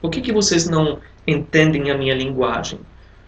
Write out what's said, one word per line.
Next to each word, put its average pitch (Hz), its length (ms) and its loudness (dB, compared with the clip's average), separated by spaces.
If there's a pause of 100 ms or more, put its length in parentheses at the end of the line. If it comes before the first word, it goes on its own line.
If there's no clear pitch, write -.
"Por 165 80 -2
que 160 120 -4
que 254 120 -2
vocês 175 360 2
não 156 300 0 (280)
entendem 151 640 2
a 139 60 -2
minha 135 180 0
linguagem? 127 640 -4 (480)